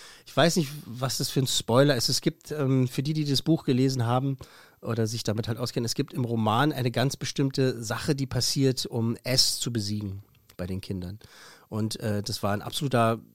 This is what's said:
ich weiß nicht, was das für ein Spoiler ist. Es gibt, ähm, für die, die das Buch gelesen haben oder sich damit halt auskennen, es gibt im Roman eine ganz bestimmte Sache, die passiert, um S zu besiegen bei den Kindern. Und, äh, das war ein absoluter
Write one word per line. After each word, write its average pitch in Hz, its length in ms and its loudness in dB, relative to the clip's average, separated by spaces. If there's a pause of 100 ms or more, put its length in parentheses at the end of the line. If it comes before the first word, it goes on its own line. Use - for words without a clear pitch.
(260)
ich - 100 -10
weiß 160 200 4
nicht, 147 140 0 (160)
was 123 320 -4
das 127 120 -2
für 143 100 0
ein 131 60 2
Spoiler 139 480 4
ist. 117 140 0
Es 135 140 0
gibt, - 280 -4
ähm, 131 380 2
für 139 140 -4
die, 147 100 -2
die 156 120 0
das 143 180 0
Buch 156 220 2
gelesen 131 420 2
haben 131 320 2 (440)
oder 113 240 0
sich 113 180 -4
damit 110 220 -2
halt 113 120 -4
auskennen, 120 260 -4
es 110 100 -2
gibt - 200 -4
im 127 100 -2
Roman 113 480 2
eine 123 180 -2
ganz 120 260 0
bestimmte 131 680 0
Sache, 113 320 -2
die 139 120 -4
passiert, 131 600 0
um 117 360 -2
S - 380 2
zu 123 120 -4
besiegen 104 500 -4 (340)
bei 90 100 -6
den 92 140 -4
Kindern. 95 400 -8 (480)
Und, 107 320 -2
äh, 104 220 -2
das - 200 -6
war 101 120 2
ein 104 80 -4
absoluter 117 580 0 (140)